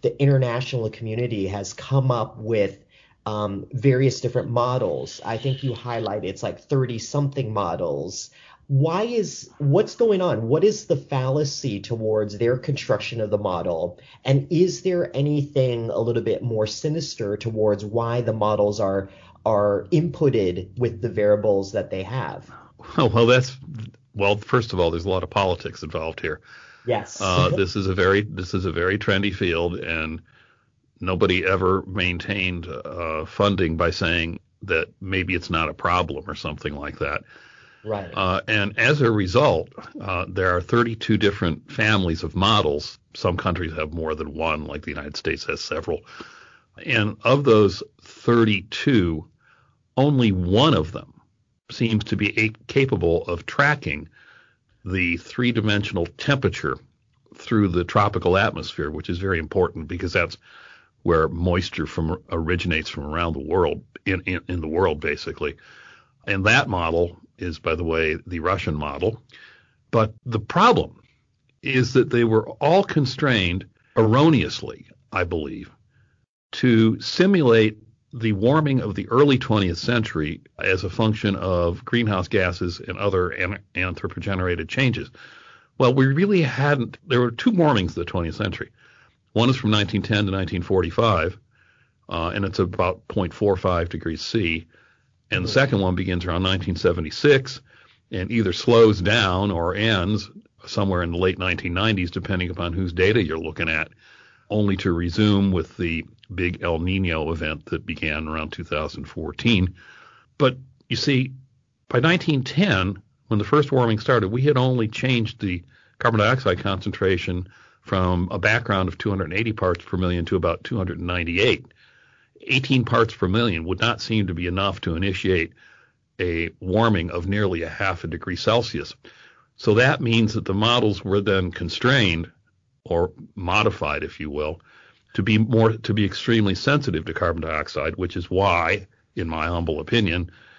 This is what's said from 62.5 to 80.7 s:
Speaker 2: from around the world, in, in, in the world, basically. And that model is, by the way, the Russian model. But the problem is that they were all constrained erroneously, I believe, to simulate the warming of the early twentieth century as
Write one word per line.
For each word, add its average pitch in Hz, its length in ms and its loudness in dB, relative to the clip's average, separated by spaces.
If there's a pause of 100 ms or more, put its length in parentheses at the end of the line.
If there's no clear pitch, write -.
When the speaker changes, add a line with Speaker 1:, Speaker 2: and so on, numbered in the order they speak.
Speaker 2:
from - 160 -8
around 82 260 -2
the 69 160 -8
world, 85 340 2 (240)
in, 92 200 -2
in, 90 240 -4
in 90 100 -4
the 78 80 -6
world, 80 320 2
basically. 73 560 -6 (720)
And 98 180 -2
that 120 220 4
model 85 500 0 (200)
is, 87 200 -8
by 82 160 -2
the 82 120 -2
way, 80 320 0 (100)
the 87 140 -6
Russian 87 340 -2
model. 76 460 -2 (720)
But 110 220 2 (120)
the 123 160 -4
problem - 600 2 (600)
is 131 320 0
that 127 160 4
they 120 160 4
were 110 240 2
all 175 340 2
constrained 117 800 0 (300)
erroneously, 117 920 4 (260)
I 90 100 -2
believe, 82 480 -6 (800)
to 113 460 4
simulate 123 800 4 (340)
the 113 220 -2
warming 135 480 2
of 101 140 -4
the - 120 -6
early 135 300 6
twentieth 101 400 0
century 85 640 -2 (200)
as 95 220 0